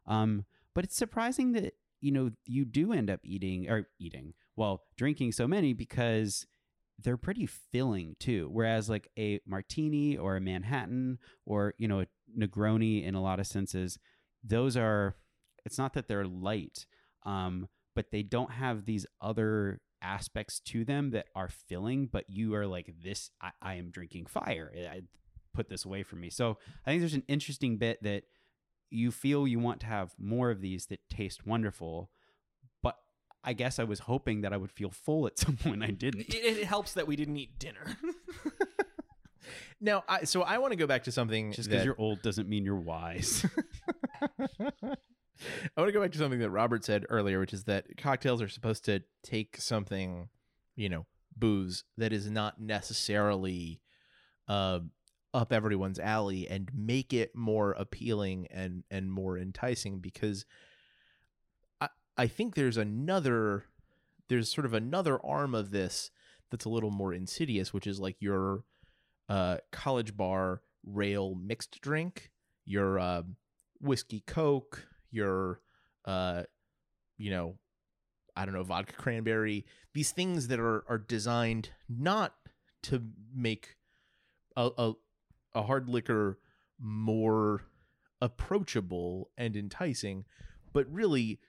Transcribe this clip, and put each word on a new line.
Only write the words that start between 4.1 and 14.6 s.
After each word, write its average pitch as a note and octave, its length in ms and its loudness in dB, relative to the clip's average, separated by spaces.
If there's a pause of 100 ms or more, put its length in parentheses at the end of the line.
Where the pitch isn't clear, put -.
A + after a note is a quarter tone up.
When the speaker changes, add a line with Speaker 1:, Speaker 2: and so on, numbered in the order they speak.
Speaker 1:
well, G2+ 300 -2 (120)
drinking C3 360 2
so A#2+ 160 2
many E3 240 4
because A2+ 760 0 (560)
they're B2 140 0
pretty F#3+ 300 -4
filling G#2+ 720 -2
too. G2 340 0
Whereas, A2+ 380 2
like, G#2+ 180 -2 (100)
a G#2 280 0
martini D3 680 0
or F#2+ 200 0
a F#2+ 40 0
Manhattan A#2+ 800 -2 (280)
or, G#2 320 2
you A2+ 100 0
know, G2 120 4
a F#2 60 0 (320)
Negroni G#2+ 680 4
in F#2 100 -2
a F#2+ 80 0
lot F#2+ 180 0
of F#2+ 60 -2
senses, F#2 520 -2 (460)
those A#2 320 2